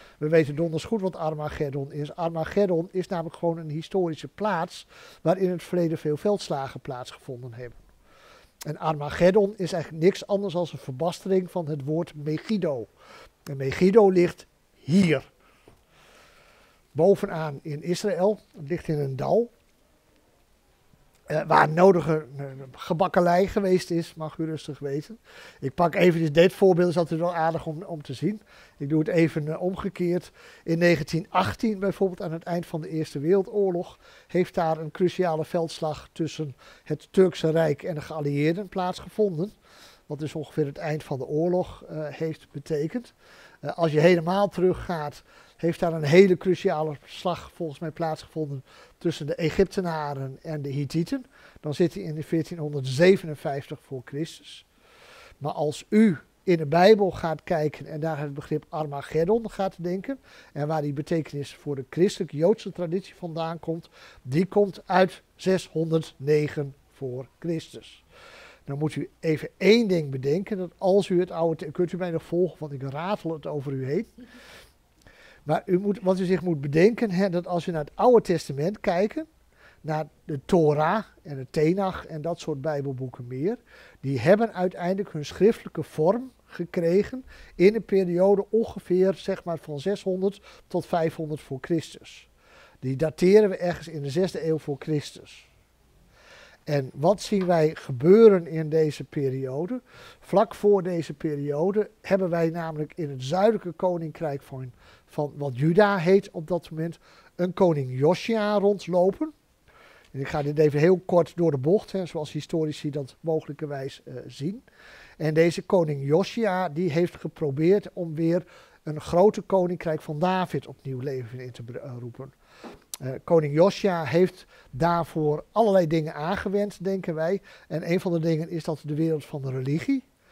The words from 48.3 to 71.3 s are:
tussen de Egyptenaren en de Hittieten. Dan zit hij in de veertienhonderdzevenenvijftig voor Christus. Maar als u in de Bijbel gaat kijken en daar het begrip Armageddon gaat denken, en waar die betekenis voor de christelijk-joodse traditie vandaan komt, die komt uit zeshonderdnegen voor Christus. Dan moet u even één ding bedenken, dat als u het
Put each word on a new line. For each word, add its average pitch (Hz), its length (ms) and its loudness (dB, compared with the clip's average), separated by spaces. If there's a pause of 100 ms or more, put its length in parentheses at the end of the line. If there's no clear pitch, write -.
tussen 156 280 -4
de 160 80 -8
Egyptenaren 151 1080 -2
en 156 200 -8
de 139 60 -6
Hittieten. 160 560 -4 (360)
Dan 151 140 -6
zit 175 200 0
hij 196 80 -10
in 160 120 -8
de 156 80 -6
veertienhonderdzevenenvijftig 151 1600 0
voor 131 220 -12
Christus. - 600 -10 (720)
Maar 147 140 -6
als 151 360 -4
u 214 300 4 (240)
in 180 140 2
de 160 100 -2
Bijbel 185 440 6
gaat 160 340 -6
kijken 156 420 -2
en 151 140 -10
daar 156 180 -4
het 143 160 -8
begrip 151 340 -6
Armageddon 160 800 -2
gaat 190 280 -4
denken, 185 400 -6 (340)
en 147 140 -4
waar 156 160 -2
die 147 100 -2
betekenis 143 640 -4
voor 143 220 -8
de 131 140 -8
christelijk-joodse 180 800 0
traditie 175 420 -6
vandaan 165 440 -8
komt, 165 300 -8 (340)
die 151 240 0
komt 202 400 0
uit 185 360 2 (120)
zeshonderdnegen 151 1400 -2 (160)
voor 131 380 -10 (100)
Christus. - 640 -8 (640)
Dan 139 80 -8
moet 151 180 -4
u 139 140 -6 (100)
even 160 360 -2
één 220 320 4
ding 165 220 0
bedenken, 143 460 -2
dat 185 220 -8
als 190 300 4
u 180 120 2
het 185 100 0